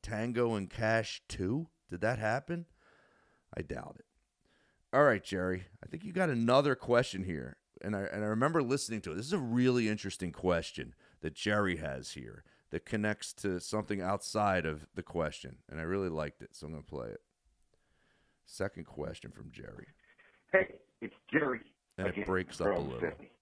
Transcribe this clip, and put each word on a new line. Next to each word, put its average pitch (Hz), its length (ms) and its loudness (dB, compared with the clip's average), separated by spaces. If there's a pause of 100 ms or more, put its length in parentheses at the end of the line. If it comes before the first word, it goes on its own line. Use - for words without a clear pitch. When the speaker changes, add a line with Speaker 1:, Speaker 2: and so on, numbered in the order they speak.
Speaker 1:
Tango 117 500 2
and 98 160 -2
Cash 113 580 0
two. 127 400 -2 (220)
Did 90 120 -6
that 113 180 2
happen? 139 480 -2 (920)
I 85 60 -4
doubt - 340 -8
it. - 80 -20 (880)
All 139 120 8
right, 117 200 6
Jerry, 92 420 0 (180)
I - 40 -16
think 160 160 -10
you 208 80 -10
got 175 200 2
another 131 420 6
question 120 500 2
here, 71 340 -6 (220)
and 104 160 -4
I, 98 160 -2
and 107 120 -4
I 104 40 0
remember 135 360 2
listening 117 380 0
to - 100 -6
it. 82 60 -4
This 120 100 -6
is 170 60 0
a 202 40 2
really 123 500 4
interesting 98 440 -2
question 82 640 0 (260)
that 78 140 -4
Jerry 104 400 2
has 67 380 -6
here 58 300 -14 (280)
that - 160 -6
connects 107 460 -2
to 92 260 -2
something 104 420 -4
outside 98 640 0
of 78 300 -4
the 92 80 -6
question, 76 540 -4 (120)
and 78 100 -8
I 80 40 -4
really 92 260 0
liked 78 320 -4
it, - 140 -20
so - 100 -12
I'm 78 80 -8
gonna 73 80 -10
play 64 280 -8
it. 50 120 -12 (1300)
Second 95 380 -6
question - 440 -8
from - 220 -16
Jerry. - 340 -14 (680)
Speaker 2:
Hey, - 280 4 (220)
it's 113 120 -10 (180)
Jerry 135 280 2 (400)
Speaker 1:
And 95 80 0
it 87 60 -2
Speaker 2:
again 104 120 -2
Speaker 1:
breaks 92 340 -2
up 90 100 2
Speaker 2:
from 95 80 2
Speaker 1:
a - 20 2
little. 65 200 -4
Speaker 2:
Philly. 80 300 -4 (120)